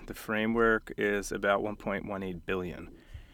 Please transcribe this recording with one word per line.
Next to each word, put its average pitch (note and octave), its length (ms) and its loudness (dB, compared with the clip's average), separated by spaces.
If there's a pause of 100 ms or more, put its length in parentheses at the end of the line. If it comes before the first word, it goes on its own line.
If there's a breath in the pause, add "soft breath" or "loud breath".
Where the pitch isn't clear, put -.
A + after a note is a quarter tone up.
the G2 80 -10
framework A2 840 2
is G#2 360 2
about G2+ 300 4
one G#2+ 120 -2
point G2+ 320 -4
one G2 160 -4
eight F#2 240 -6
billion. F2+ 420 -4 (460 loud breath)